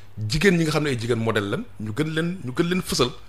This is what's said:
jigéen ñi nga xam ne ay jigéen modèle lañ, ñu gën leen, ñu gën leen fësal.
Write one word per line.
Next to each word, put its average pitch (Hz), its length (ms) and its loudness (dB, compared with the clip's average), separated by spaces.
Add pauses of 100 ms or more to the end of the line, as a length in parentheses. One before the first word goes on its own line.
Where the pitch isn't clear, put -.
(280)
jigéen 170 280 6
ñi 165 80 4
nga 151 80 2
xam 151 120 0
ne 147 60 0
ay 123 80 0
jigéen 113 200 0
modèle 110 320 2
lañ, 170 120 -2 (180)
ñu 107 160 -4
gën 151 180 0
leen, 170 300 -2
ñu 123 120 -6
gën 170 120 2
leen 180 140 0
fësal. 135 280 0 (180)